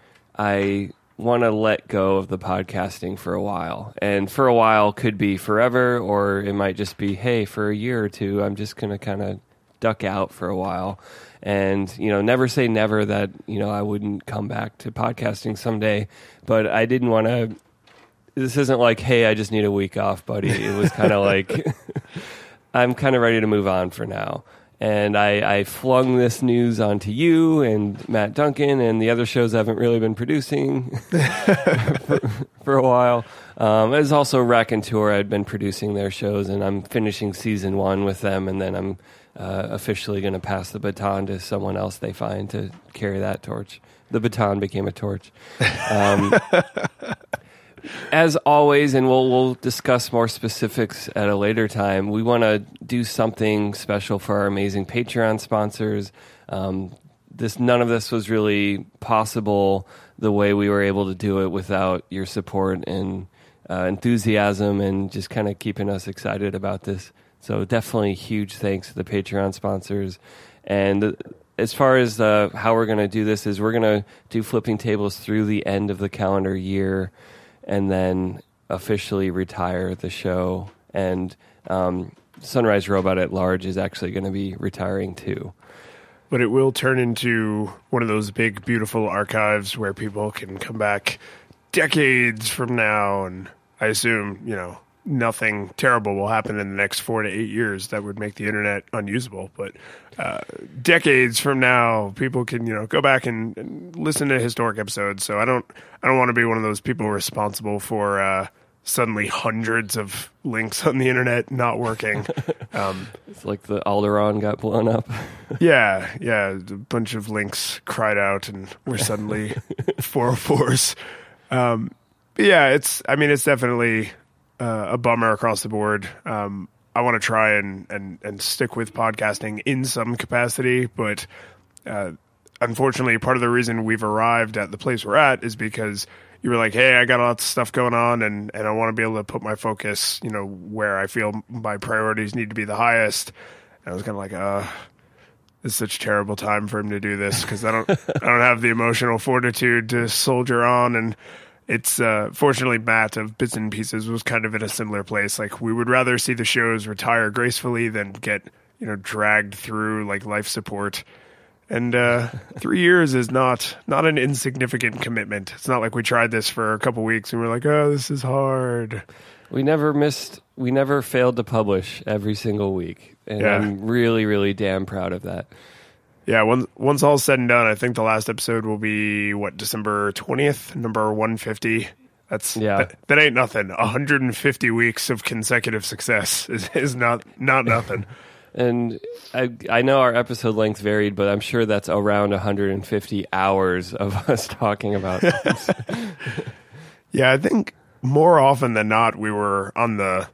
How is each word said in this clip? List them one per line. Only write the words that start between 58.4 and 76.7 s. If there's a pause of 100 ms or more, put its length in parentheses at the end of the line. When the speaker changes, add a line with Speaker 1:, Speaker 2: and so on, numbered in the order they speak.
Speaker 1:
possible (320)
the
way
we
were
able
to
do
it
without
your
support
and, (420)
uh,
enthusiasm
and
just
kinda
keeping
us
excited
about
this. (280)
So
definitely
huge
thanks
to
the
Patreon
sponsors. (460)
And (400)
as
far
as,
uh,
how
we're
gonna
do
this
is
we're
gonna (260)
do
Flipping
Tables
through
the
end
of
the
calendar
year (500)